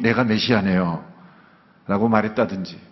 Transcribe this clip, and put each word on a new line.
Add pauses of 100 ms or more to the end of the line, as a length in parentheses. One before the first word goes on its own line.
내가
메시아네요." (840)
라고
말했다든지, (140)